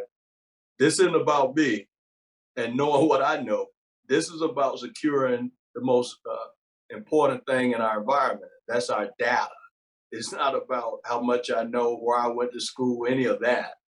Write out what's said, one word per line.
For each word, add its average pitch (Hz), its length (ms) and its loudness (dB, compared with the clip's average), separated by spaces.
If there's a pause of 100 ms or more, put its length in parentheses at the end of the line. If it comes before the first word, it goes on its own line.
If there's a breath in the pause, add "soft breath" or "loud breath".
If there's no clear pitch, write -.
(760)
this 156 220 4
isn't 175 160 6
about 143 400 2
me 120 320 2 (680)
and 120 180 -2
knowing 147 320 4
what 131 160 4
I 151 180 0
know. 104 260 -2 (420)
This 160 180 2
is 160 140 -12
about 139 380 -2
securing 127 720 -2 (220)
the - 60 -12
most, 123 380 2 (120)
uh, 113 180 -8 (420)
important 131 560 0
thing 127 280 2
in 113 80 -2
our 110 180 0
environment. 120 500 -2 (160)
That's 120 240 -2
our 104 200 -2 (100)
data. 120 300 0 (640)
It's 117 180 -10
not 139 240 -2
about 120 480 -4
how 120 160 -4
much 123 320 0
I 113 120 0
know, 117 340 0
where 117 200 0
I 120 100 0
went 120 260 -2
to 117 80 -10
school, 120 440 -2
any 131 200 2
of 104 160 0
that. 120 300 0 (280)